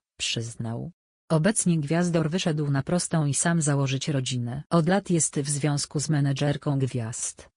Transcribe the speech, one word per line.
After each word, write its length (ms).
przyznał. 720
Obecnie 500
gwiazdor 500
wyszedł 400
na 120
prostą 440
i 80
sam 280
założyć 460
rodzinę. 600
Od 180
lat 220
jest 300
w 100
związku 500
z 80
menedżerką 680
gwiazd, 800